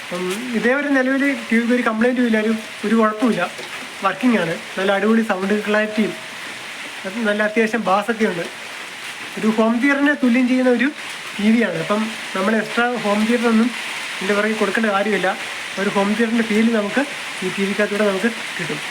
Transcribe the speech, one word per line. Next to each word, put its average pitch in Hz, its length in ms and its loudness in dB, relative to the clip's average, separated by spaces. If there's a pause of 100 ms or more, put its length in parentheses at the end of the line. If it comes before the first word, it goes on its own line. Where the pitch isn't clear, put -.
അപ്പം 180 220 -6 (320)
ഇതേവരെ 262 400 0
നിലവിൽ 262 260 2 (260)
ടി 226 100 2
വിക്ക് 240 180 2
ഒരു 240 140 0
കംപ്ലയിൻറ്റും 247 400 2
ഇല്ല, 220 140 4
ഒരു, 226 100 2 (320)
ഒരു 220 140 4
കുഴപ്പമില്ല, 214 420 2 (640)
വർക്കിംഗ് 214 360 4
ആണ്, 165 120 0 (240)
നല്ല 196 200 2
അടിപൊളി 220 300 4
സൗണ്ട് 196 260 0 (120)
ക്ലാരിറ്റിയും 208 480 0 (920)
അത് 190 100 -6 (100)
നല്ല 208 200 0
അത്യാവശ്യം 220 420 0
ബാസൊക്കെ 208 420 2
ഉണ്ട്. 170 140 -4 (920)
ഒരു 202 200 2
ഹോം 226 240 4
തിയേറ്ററിനെ 285 420 2
തുല്യം 254 260 4
ചെയ്യുന്ന 254 280 4
ഒരു 240 100 2 (480)
ടി 208 180 2
വി 240 140 4
ആണ്. 170 160 -2
അപ്പം 214 180 0 (340)
നമ്മൾ 202 260 2
എക്സ്ട്രാ 233 240 0 (180)
ഹോം 208 240 2
തിയേറ്റർ 240 240 2
ഒന്നും 233 180 4 (460)
ഇതിൻ്റെ 196 220 -2
പുറകെ 214 240 0
കൊടുക്കേണ്ട 214 340 0
കാര്യമില്ല. 196 340 0 (520)
ഒരു 202 140 0
ഹോം 202 220 2
തിയേറ്ററിൻ്റെ 233 320 2
ഫീൽ 214 180 4 (120)
നമുക്ക് 202 220 0 (420)
ഈ 185 120 -2
ടി 196 140 0
വിക്കകത്തൂടെ 208 400 0
നമുക്ക് 190 220 0 (260)
കിട്ടും. 151 340 -6